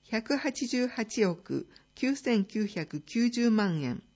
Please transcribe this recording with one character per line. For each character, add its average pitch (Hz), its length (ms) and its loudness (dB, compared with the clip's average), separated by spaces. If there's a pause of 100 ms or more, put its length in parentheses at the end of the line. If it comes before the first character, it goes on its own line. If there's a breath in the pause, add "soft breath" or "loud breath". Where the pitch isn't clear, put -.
百 226 340 -4
八 269 300 -4
十 247 200 0
八 226 380 0
億 160 420 -4 (280 loud breath)
九 269 200 0
千 220 300 2
九 214 220 -2
百 151 340 -6
九 233 280 0
十 240 200 2
万 202 320 2
円 123 220 -4 (120)